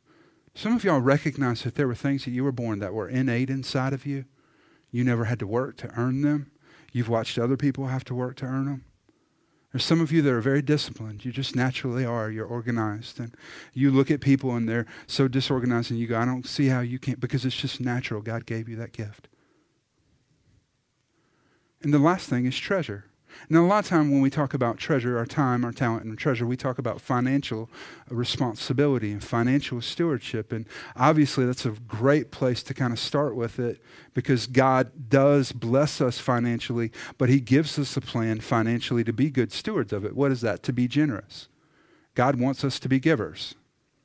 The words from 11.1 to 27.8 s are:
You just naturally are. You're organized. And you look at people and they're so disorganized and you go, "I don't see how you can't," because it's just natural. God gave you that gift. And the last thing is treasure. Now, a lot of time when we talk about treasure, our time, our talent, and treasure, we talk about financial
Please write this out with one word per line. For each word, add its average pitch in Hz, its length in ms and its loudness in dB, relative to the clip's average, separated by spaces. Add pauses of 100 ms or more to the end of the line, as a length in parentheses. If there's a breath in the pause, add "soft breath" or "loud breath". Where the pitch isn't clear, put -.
You 127 60 -6
just 131 240 -6
naturally 127 500 0
are. 117 240 -2
You're 110 180 -6
organized. 113 760 -4
And 117 160 -12 (360 loud breath)
you 135 200 4
look 135 180 6
at 147 100 2
people 131 360 4
and 117 120 0
they're 117 180 0 (200 loud breath)
so 135 220 2
disorganized 123 640 0
and 117 80 -2
you 117 80 -2
go, 113 100 0
"I 113 60 2
don't 127 220 -2
see 143 220 0
how 127 120 2
you 123 180 -4
can't," - 220 -6
because 127 240 -2
it's 127 100 -2
just - 260 -6
natural. 123 400 -4
God 113 260 -8
gave 113 220 -6
you 113 80 -10
that 113 160 -10
gift. 107 360 -12 (2500)
And 143 120 2
the 147 60 6
last 175 280 2
thing 123 180 0
is 127 100 -2
treasure. 127 480 -4 (460 loud breath)
Now, 160 100 8
a 170 60 8
lot 202 180 4
of - 40 -12
time 151 220 4
when 139 120 6
we 135 80 4
talk 143 240 -2
about 117 240 0
treasure, 123 400 0
our 113 80 -2
time, 123 360 2
our 120 100 -2
talent, 113 320 -2
and 110 140 -10
treasure, 123 280 -2
we 123 100 -2
talk 127 220 -4
about 120 240 -4
financial 127 680 0 (400 loud breath)